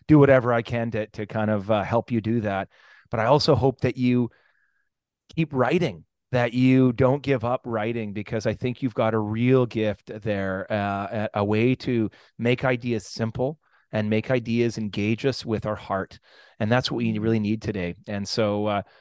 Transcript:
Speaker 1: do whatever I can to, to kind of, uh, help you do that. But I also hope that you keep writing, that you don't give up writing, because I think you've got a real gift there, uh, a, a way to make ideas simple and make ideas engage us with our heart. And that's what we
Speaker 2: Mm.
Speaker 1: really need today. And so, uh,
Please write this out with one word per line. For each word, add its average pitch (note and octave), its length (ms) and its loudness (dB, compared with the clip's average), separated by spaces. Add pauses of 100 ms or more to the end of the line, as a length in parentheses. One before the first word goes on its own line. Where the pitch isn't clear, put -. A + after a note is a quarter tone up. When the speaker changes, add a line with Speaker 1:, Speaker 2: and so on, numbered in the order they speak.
Speaker 1:
do D3+ 120 8
whatever C3 340 6
I A#2 80 2
can A#2 300 -4
to, G#2+ 160 -4
to G#2+ 180 -10
kind G#2+ 240 -2
of, G#2 220 0
uh, G#2 120 2
help A2+ 280 -2
you A2+ 100 0
do A2 200 -2
that. G2 260 -4 (420)
But A2+ 100 -4
I A2 60 0
also D3 300 4
hope B2+ 260 0
that B2+ 160 -2
you B2 320 2 (1080)
keep D#3+ 180 -2
writing, C3 500 0 (280)
that A#2+ 220 0
you C3 400 4
don't C3 300 2
give C3 200 0
up B2 220 -2
writing, A2 480 -4
because G#2 320 -6
I A2+ 80 0
think B2 300 -4
you've B2 100 -2
got A2 220 0
a A2+ 40 2
real A#2+ 460 4
gift G#2+ 460 -4 (100)
there, G2 500 -4
uh, G2+ 600 -2
a, G#2+ 60 0
a G#2 40 2
way G#2+ 320 2
to A#2 360 -2 (260)
make A#2+ 260 0
ideas A#2+ 440 -2
simple B2+ 500 -4 (340)
and G#2+ 200 -2
make A2 180 0
ideas A#2 480 0
engage G#2+ 480 -2
us C3 180 -2
with G#2+ 220 -4
our G#2+ 100 -2
heart. - 440 -6 (400)
And A2 120 0
that's B2 200 2
what B2+ 60 -4
we A#2 140 0
Speaker 2:
Mm. A2 80 -4
Speaker 1:
really A2+ 200 2
need G#2+ 240 -2
today. F2+ 320 -4 (120)
And G2+ 200 -6
so, G#2 400 0
uh, G2+ 140 0 (200)